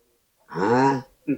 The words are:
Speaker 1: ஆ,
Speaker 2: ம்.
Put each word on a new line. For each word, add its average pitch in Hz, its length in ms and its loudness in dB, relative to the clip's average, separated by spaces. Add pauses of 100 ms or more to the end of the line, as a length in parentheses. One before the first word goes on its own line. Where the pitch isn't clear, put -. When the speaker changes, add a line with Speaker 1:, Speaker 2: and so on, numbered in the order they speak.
(560)
Speaker 1:
ஆ, 123 340 2 (340)
Speaker 2:
ம். 143 140 -4